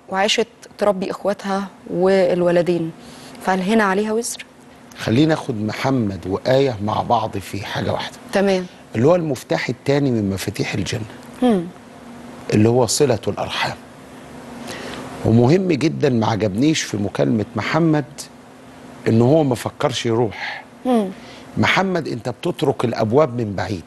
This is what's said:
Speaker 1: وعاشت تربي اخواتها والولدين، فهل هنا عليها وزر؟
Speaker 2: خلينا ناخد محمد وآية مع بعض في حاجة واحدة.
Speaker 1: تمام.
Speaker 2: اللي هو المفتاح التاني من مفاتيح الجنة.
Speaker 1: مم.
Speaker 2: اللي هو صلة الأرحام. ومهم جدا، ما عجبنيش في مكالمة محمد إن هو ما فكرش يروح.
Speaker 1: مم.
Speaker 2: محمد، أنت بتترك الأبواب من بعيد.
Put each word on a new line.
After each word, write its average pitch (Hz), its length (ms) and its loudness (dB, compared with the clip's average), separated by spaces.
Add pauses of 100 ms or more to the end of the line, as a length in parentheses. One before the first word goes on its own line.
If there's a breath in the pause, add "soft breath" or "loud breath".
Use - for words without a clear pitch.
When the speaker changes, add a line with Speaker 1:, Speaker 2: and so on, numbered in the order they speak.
Speaker 1:
وعاشت 208 380 0 (320)
تربي 190 320 0
اخواتها 196 560 -4 (240)
والولدين، 175 1000 2 (520 loud breath)
فهل 190 180 0
هنا 214 240 2
عليها 208 280 0
وزر؟ 233 320 -4 (540)
Speaker 2:
خلينا 143 300 2
ناخد 135 340 -2
محمد 107 640 0
وآية 127 580 2
مع 104 180 0
بعض 110 360 0
في 98 280 -10
حاجة 98 260 -4
واحدة. - 240 -6 (160)
Speaker 1:
تمام. 190 340 2 (280)
Speaker 2:
اللي 113 120 2
هو 170 80 8
المفتاح 160 540 -2
التاني 139 420 0
من 107 200 0
مفاتيح - 440 -4
الجنة. 98 260 -4 (420)
Speaker 1:
مم. 208 220 4 (880)
Speaker 2:
اللي 107 140 6
هو 120 180 4
صلة 123 320 2 (100)
الأرحام. - 460 -4 (1500 loud breath)
ومهم 120 440 4
جدا، 143 400 2
ما 113 180 2
عجبنيش 110 560 0
في - 140 -6
مكالمة 107 480 0 (120)
محمد 156 480 0 (1040)
إن 117 140 6
هو 151 220 6
ما 131 100 0
فكرش 127 520 -4
يروح. 113 580 -2 (200)
Speaker 1:
مم. 226 240 2 (500 loud breath)
Speaker 2:
محمد، 175 500 0
أنت 127 200 -6
بتترك 156 560 -2
الأبواب 120 560 2
من 101 140 -4
بعيد. 92 320 -4